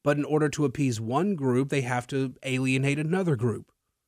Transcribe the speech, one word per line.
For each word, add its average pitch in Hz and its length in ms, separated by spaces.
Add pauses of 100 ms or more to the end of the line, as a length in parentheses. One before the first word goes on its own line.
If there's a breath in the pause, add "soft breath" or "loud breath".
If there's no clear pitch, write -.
But 147 140
in 143 80
order 151 240
to 151 160
appease 131 340
one 147 380
group, 135 320
they 139 140
have 123 260
to 135 340
alienate 131 560
another 160 380
group. 113 340 (380)